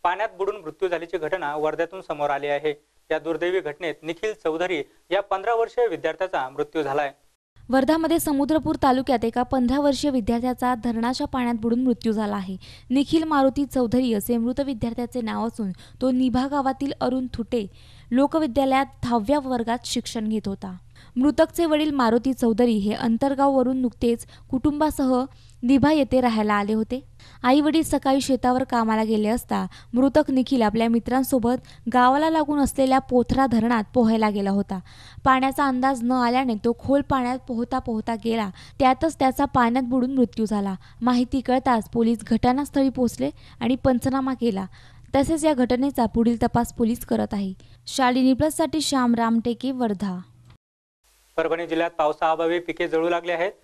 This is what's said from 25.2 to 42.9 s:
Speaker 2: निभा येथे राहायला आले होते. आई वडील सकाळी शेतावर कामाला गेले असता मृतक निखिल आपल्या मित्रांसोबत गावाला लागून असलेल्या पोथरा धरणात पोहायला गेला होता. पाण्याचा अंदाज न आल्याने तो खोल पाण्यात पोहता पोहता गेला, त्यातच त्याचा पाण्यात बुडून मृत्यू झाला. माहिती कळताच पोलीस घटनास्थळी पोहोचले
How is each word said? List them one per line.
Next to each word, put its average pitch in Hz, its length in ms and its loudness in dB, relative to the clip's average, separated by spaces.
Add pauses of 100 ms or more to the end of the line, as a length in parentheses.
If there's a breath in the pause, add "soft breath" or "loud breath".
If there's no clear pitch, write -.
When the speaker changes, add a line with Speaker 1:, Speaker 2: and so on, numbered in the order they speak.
Speaker 2:
निभा 269 280 4
येथे 269 300 2
राहायला 220 320 0
आले 202 200 0
होते. 220 300 -4 (400 loud breath)
आई 269 180 6
वडील 311 220 2
सकाळी 269 380 0
शेतावर 254 420 0
कामाला 220 400 0
गेले 214 240 0
असता 208 400 -2 (260 loud breath)
मृतक 277 380 4
निखिल 262 300 2
आपल्या 226 280 2
मित्रांसोबत 247 1040 -2
गावाला 262 360 4
लागून 302 300 0
असलेल्या 262 400 2
पोथरा 247 460 2
धरणात 226 380 2 (100)
पोहायला 220 360 4
गेला 196 200 -2
होता. 196 300 -2 (440 loud breath)
पाण्याचा 269 440 2
अंदाज 254 360 0
न 240 80 0
आल्याने 247 440 2
तो 233 240 -2
खोल 277 220 2
पाण्यात 254 460 -2
पोहता 247 320 -4
पोहता 226 360 -4
गेला, 226 340 -4 (300 loud breath)
त्यातच 262 400 2
त्याचा 269 260 2
पाण्यात 247 380 2
बुडून 254 300 0
मृत्यू 233 320 2
झाला. 202 300 -4 (260 soft breath)
माहिती 247 400 0
कळताच 254 480 0
पोलीस 233 340 0
घटनास्थळी 269 680 2
पोहोचले 247 400 -2 (300 soft breath)